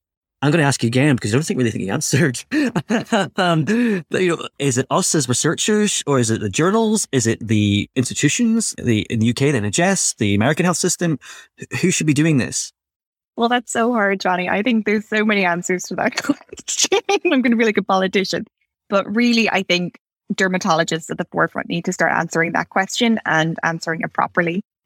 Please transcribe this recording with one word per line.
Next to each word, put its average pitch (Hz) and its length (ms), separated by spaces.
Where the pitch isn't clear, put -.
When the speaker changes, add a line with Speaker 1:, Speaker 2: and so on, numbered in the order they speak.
Speaker 1:
I'm 143 80
gonna 156 140
ask 139 180
you 117 60
again 131 260
because 107 180
I 117 40
don't 156 80
think 202 120
really 123 140
think 98 140
you 95 80
answered. 143 580
<laughs> - 20
Um, 170 320
you 214 420
know, 175 380
is 139 180
it 131 140
us 180 240
as 139 140
researchers, 202 800
or 139 120
is 113 120
it 113 100
the 104 100
journals? 214 600
Is 123 140
it 113 200
the 104 480
institutions, 220 840
the, 107 320
in 113 120
the 110 60
U 120 80
K, 143 180
the 131 60
N 101 60
H 101 140
S, 180 360
the 101 200
American 135 300
health 180 120
system? 170 420
Wh-, - 200
who 185 120
should 160 160
be 151 60
doing 151 240
this? - 360
Speaker 2:
Well, 233 120
that's 240 240
so 240 200
hard, 202 280
Johnny. 180 280
I 190 140
think 226 240
there's 208 220
so 214 160
many 202 200
answers 180 400
to 180 120
that - 260
<laughs> - 0
question. - 840
I'm 339 340
gonna 233 140
be 233 80
like 214 140
a 196 40
politician. 190 640
But 202 240
really, 233 340
I 190 140
think 180 360
dermatologists 175 760
at 165 60
the 185 160
forefront - 360
need 170 180
to 185 60
start 165 200
answering 165 400
that 160 160
question 220 560
and 160 380
answering 165 400
it 151 100
properly 175 500